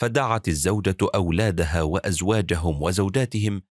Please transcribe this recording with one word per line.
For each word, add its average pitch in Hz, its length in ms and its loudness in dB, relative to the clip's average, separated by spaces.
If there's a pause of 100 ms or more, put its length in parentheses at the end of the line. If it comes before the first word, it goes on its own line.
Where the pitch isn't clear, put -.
فدعت 117 480 0
الزوجة 92 480 2 (180)
أولادها 85 680 0
وأزواجهم 85 1000 0
وزوجاتهم، 101 800 0 (100)